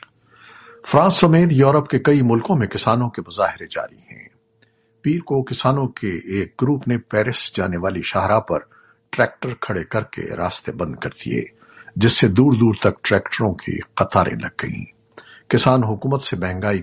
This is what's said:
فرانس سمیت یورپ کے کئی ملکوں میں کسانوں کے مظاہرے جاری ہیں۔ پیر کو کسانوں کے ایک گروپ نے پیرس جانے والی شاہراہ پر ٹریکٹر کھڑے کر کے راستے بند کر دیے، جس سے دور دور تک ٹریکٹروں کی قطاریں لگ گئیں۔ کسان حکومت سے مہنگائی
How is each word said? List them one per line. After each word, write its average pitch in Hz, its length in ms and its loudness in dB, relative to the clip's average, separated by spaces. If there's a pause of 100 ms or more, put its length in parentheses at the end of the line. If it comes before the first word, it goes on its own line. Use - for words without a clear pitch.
(880)
فرانس 175 260 4
سمیت 170 380 6
یورپ 139 360 4
کے 135 100 2
کئی 147 240 4
ملکوں 117 340 2
میں 113 100 0
کسانوں 117 440 0
کے 95 120 -10
مظاہرے 92 480 -4
جاری - 440 -12
ہیں۔ - 140 -20 (760)
پیر 156 180 0
کو 139 220 -2
کسانوں 131 460 0
کے - 200 -8
ایک 95 540 -6
گروپ 135 260 0
نے 120 100 0
پیرس - 580 -2
جانے 92 200 -2
والی 90 260 -4
شاہراہ 98 380 0
پر 82 180 -2 (520)
ٹریکٹر 123 500 -2
کھڑے 90 240 -6
کر 110 200 -4
کے - 180 -12
راستے - 500 -6
بند - 220 -6
کر - 160 -8
دیے، - 320 -6 (540)
جس 113 160 4
سے - 160 4
دور 123 240 4
دور 113 280 4
تک - 240 0
ٹریکٹروں 101 500 0
کی - 240 -8 (160)
قطاریں - 420 0
لگ - 260 -10
گئیں۔ - 400 -10 (460)
کسان 127 360 4
حکومت 131 380 -2
سے - 140 -8
مہنگائی 92 460 -2